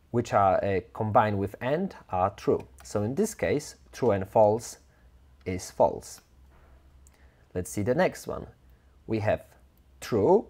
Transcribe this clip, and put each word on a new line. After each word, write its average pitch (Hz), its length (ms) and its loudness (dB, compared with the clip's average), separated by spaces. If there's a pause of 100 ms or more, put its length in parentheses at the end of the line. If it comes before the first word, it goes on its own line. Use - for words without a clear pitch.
(120)
which 117 220 -2
are, 95 300 6
uh, 95 160 0 (140)
combined 107 440 -2
with 98 220 -4
AND 156 340 -4 (160)
are 92 220 0
true. - 340 -2 (180)
So 104 200 -4
in 120 120 -4
this 214 200 -4
case, 113 400 -4 (160)
true 120 200 0
and 98 160 0
false 110 500 2 (680)
is 92 240 -6
false. - 520 -2 (1300)
Let's 90 160 -6
see 107 120 -4
the 110 140 0
next 160 320 -2
one. - 200 -10 (600)
We 110 120 -2
have 104 240 0 (560)
true, 135 500 2